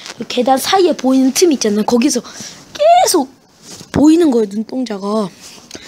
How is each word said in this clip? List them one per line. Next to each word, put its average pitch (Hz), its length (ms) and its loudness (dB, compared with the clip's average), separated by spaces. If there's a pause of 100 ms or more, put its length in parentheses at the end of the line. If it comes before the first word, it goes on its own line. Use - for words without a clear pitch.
(180)
그 220 100 -12
계단 254 300 0
사이에 349 360 0
보이는 262 400 0
틈 349 200 2
있잖아요. 214 320 -2
거기서 247 360 0 (800)
계속 294 280 0 (600)
보이는 320 400 4
거예요, 226 180 0
눈동자가. 214 800 -6 (580)